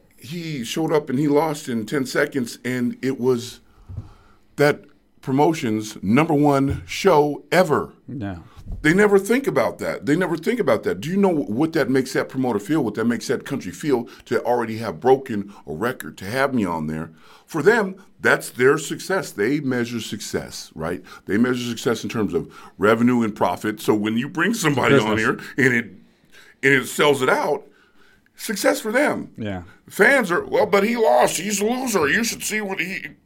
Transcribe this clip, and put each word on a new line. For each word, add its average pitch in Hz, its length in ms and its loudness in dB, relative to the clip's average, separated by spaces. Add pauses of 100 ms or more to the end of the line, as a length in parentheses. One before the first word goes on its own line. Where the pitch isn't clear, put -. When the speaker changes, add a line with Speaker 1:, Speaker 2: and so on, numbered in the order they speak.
(180)
Speaker 1:
he 156 460 -10
showed 160 300 -2
up 151 160 0
and 127 100 -2
he 151 80 0
lost 147 400 0
in 113 180 -4
ten 131 200 -4
seconds, 139 580 -2
and 120 380 -4
it 131 180 -2
was 120 400 -2 (960)
that 143 300 2 (360)
promotion's 131 800 0
number 147 320 4
one 143 520 2
show 147 680 2
ever? 151 420 2 (140)
Speaker 2:
Yeah. 101 300 -8 (440)
Speaker 1:
They 156 120 4
never 202 260 6
think 233 280 0
about 110 320 0
that. 87 260 -6
They 143 100 2
never 170 220 0
think 233 220 -2
about 127 240 2
that. 92 180 -2
Do 143 80 -8
you 190 80 -2
know 196 120 4
what 151 440 0
that 135 160 2
makes 131 240 0
that 127 160 -2
promoter 123 300 -2
feel, 147 240 0
what 104 120 -2
that 113 100 -2
makes 117 220 -2
that 117 180 -4
country 110 260 -8
feel 123 360 -2 (180)
to - 180 0
already 113 340 -2
have 98 220 -8
broken 117 540 0 (140)
a 73 60 -8
record, 85 460 -6
to 90 60 -14
have 131 280 0
me 113 120 0
on 82 220 -4
there? 78 240 -8 (340)
For 160 160 -4
them, 196 400 2 (200)
that's 139 280 2
their 131 280 4
success. 165 540 -4
They 123 280 0
measure 120 400 -2
success, - 720 -10
right? 80 300 -6 (220)
They 101 120 0
measure 123 320 0
success 113 340 -4
in 101 60 -8
terms 98 240 -2
of 76 180 -4 (260)
revenue 117 460 4
and 104 120 -2
profit. 104 460 -2
So 107 120 2
when 107 240 0
you 135 120 -4
bring 185 240 -2
somebody 143 440 2
on 107 200 2
Speaker 2:
Business. 113 260 -2 (140)
Speaker 1:
here 131 100 4
and 123 80 4
it, 117 100 0 (800)
and 135 180 6
it 113 60 -8
sells 147 340 2
it 131 80 2
out, 202 380 0 (720)
success 277 420 -2
for 220 140 -6
them. 240 440 0
Speaker 2:
Yeah. 98 260 -8 (260)
Speaker 1:
Fans 226 420 4
are, 175 140 0
"Well, 180 200 2
but 196 200 4
he 233 100 0
lost. 220 420 4
He's 196 220 -4
a 202 60 0
loser. 226 420 0
You 196 160 2
should - 200 -6
see 214 180 -4
what 190 180 -6
he" 180 220 -6 (240)